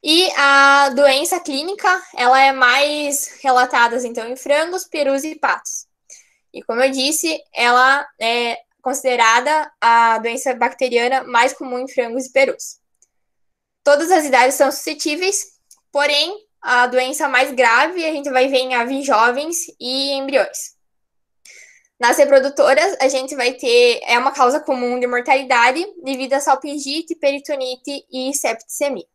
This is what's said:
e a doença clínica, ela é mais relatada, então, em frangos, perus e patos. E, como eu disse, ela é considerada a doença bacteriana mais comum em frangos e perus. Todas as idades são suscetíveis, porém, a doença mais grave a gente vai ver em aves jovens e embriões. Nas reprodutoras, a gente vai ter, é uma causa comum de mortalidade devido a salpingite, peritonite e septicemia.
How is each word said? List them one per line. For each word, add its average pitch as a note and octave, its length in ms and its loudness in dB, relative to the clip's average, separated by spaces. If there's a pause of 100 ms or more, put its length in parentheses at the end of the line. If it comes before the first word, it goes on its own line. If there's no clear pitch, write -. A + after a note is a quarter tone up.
e E4 340 2
a C#4 520 6
doença C#4+ 500 2
clínica, F#4 640 -4 (120)
ela C4 240 2
é C4+ 120 4
mais C#4 880 0
relatada, B3 640 2
então, A#3 240 -8
em B3 60 -8
frangos, D#4+ 500 -4
perus C#4 380 -2
e D#4 120 -10
patos. - 520 -6 (680)
E, - 80 -16
como A#3 220 -4
eu C4+ 80 2
disse, D4 500 -4 (100)
ela B3+ 560 2 (140)
é A#3 380 -4 (200)
considerada C4 920 0 (100)
a A#3 380 4
doença A#3 340 -4
bacteriana B3 720 -2
mais A#3+ 280 2
comum B3 280 -8
em C4 80 -8
frangos B3 400 -6
e - 40 -18
perus. - 480 0 (1040)
Todas D4 280 2
as D#4+ 120 4
idades C4 320 2
são C#4 160 2
suscetíveis, D#4+ 760 -6 (440)
porém, D4 540 -2 (160)
a B3 240 2
doença B3+ 420 -2
mais C4+ 240 0
grave C4 540 2
a D#4 60 -2
gente C#4+ 180 -6
vai B3+ 180 2
ver C4+ 120 0
em B3+ 160 -4
aves C4 300 -4
jovens C4 600 0 (140)
e C4+ 320 -6
embriões. C4+ 680 -4 (1200)
Nas A#3+ 180 2
reprodutoras, C#4 840 4
a C4+ 60 2
gente C4+ 280 -4
vai B3+ 180 -2
ter, A#3+ 500 2
é A#3 160 2
uma C4+ 120 0
causa C#4 280 2
comum B3 400 -4
de B3 80 -4
mortalidade B3+ 760 0 (200)
devido C4 300 -4
a C#4 60 0
salpingite, D4 760 -4
peritonite C#4 960 -6
e C4 240 -8
septicemia. A#3 800 -6